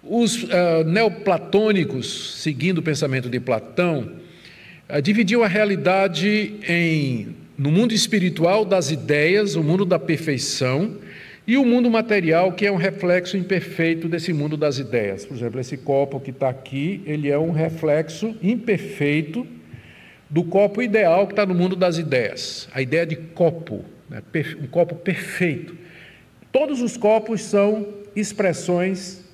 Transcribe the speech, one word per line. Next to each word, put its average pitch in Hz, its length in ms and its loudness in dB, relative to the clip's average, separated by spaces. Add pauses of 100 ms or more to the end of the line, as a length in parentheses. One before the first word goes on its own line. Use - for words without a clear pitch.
Os, 226 480 0
ah, 170 320 4
neoplatônicos, 175 1600 0
seguindo 160 360 0
o 156 40 -2
pensamento 131 460 -2
de 120 120 -2
Platão, 127 800 -2 (720)
ah, 147 80 0
dividiu 214 420 2
a 220 60 4
realidade 196 1080 2 (120)
em, 147 680 0 (240)
no 143 140 0
mundo 220 220 4
espiritual 190 720 2
das 175 260 2
ideias, 156 640 2
o 165 80 0
mundo 180 220 2
da 175 120 2
perfeição, 151 1000 -2 (500)
e 226 80 2
o 277 80 4
mundo 240 260 4
material, 190 600 4
que 208 140 -2
é 202 60 4
um 196 40 0
reflexo 180 640 0
imperfeito 165 720 -2
desse 170 240 -2
mundo 151 240 -2
das 147 220 0
ideias. 107 460 -2
Por 139 120 -14
exemplo, 120 240 -6
esse 131 160 -8
copo 139 420 0
que 131 140 -10
tá 131 160 -2
aqui, 139 560 -6
ele 151 240 -2
é 143 80 2
um 160 140 0
reflexo 160 920 -2
imperfeito 170 1040 0 (840)
do 160 140 2
copo 202 380 2
ideal 202 440 4
que 196 80 -10
tá 208 120 2
no 185 100 0
mundo 180 200 2
das 175 220 2
ideias. 131 760 -2
A 135 80 -2
ideia 147 240 0
de 160 100 -6
copo, 160 680 -2 (240)
né? 113 120 -12 (100)
Per-, - 300 -4
um 135 60 -8
copo 170 280 0
perfeito. - 800 -4 (760)
Todos 277 300 0
os 233 160 -2
copos 220 440 2
são 208 460 2 (260)
expressões 185 1080 -2 (120)